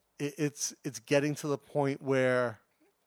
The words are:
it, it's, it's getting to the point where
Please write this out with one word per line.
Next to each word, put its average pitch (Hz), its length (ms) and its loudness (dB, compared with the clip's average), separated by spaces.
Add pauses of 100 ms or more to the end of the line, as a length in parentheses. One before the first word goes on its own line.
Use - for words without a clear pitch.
(180)
it, 143 200 -6
it's, - 360 -2 (120)
it's 135 140 -8
getting 147 360 2
to - 120 -6
the 139 100 0
point 139 440 -2
where 127 580 2 (460)